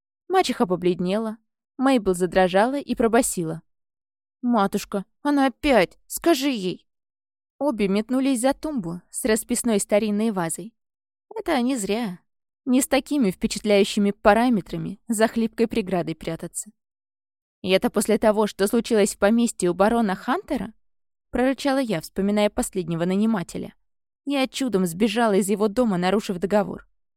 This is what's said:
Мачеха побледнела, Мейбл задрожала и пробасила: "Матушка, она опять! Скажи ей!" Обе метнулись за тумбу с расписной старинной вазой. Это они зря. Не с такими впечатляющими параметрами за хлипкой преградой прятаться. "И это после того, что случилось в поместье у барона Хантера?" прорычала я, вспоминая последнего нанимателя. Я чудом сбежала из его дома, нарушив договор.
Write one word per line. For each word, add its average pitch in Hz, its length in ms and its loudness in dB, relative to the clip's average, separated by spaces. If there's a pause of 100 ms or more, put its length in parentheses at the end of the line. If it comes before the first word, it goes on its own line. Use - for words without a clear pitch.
(280)
Мачеха 349 400 0
побледнела, 180 720 -2 (400)
Мейбл 254 360 2
задрожала 185 640 2
и 247 160 -6
пробасила: 202 720 0 (800)
"Матушка, 202 600 0 (200)
она 285 240 2
опять! 240 580 2
Скажи 294 440 0
ей!" 190 380 -4 (720)
Обе 208 300 0
метнулись 247 540 0
за 262 120 2
тумбу 180 560 -6
с - 160 -8
расписной 226 540 0
старинной 214 500 0
вазой. 180 460 -6 (600)
Это 381 180 -4
они 254 220 0
зря. 202 440 -4 (460)
Не 254 160 2
с - 60 -2
такими 262 440 0
впечатляющими 202 800 2
параметрами 208 960 0
за 220 200 0
хлипкой 226 400 -2
преградой 180 480 -4
прятаться. - 540 -12 (920)
"И 190 100 -4
это 190 180 4
после 208 300 0
того, 214 260 2
что 196 220 0
случилось 220 480 2
в - 20 -18
поместье 220 540 2
у - 20 -2
барона 208 400 2
Хантера?" 247 600 -6 (640)
прорычала 269 440 0
я, 214 200 -2
вспоминая 208 500 0
последнего 170 540 -4
нанимателя. 190 720 -2 (480)
Я 277 240 -2
чудом 196 380 -2
сбежала 202 480 0
из 190 160 2
его 208 180 0
дома, 208 300 0
нарушив 185 420 0
договор. 196 480 -2 (300)